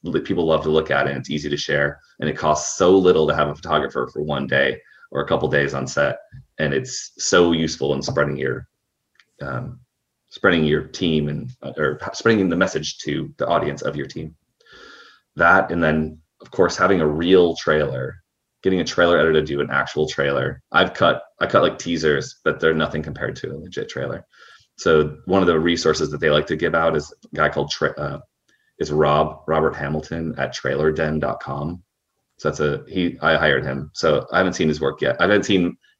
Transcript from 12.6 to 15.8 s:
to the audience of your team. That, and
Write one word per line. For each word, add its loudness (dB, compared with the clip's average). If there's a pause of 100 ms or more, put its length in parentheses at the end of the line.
to -6
the -2
audience -2
of -4
your -6
team. -12 (1000)
That, 4
and 0